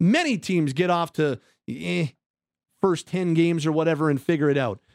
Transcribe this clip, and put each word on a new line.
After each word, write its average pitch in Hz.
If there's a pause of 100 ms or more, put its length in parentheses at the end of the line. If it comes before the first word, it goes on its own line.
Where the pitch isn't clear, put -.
many 247
teams 160
get 175
off 170
to, 143 (300)
eh, 170 (720)
first 185
ten 175
games 165
or 160
whatever 160
and 143
figure 151
it 143
out. 117 (140)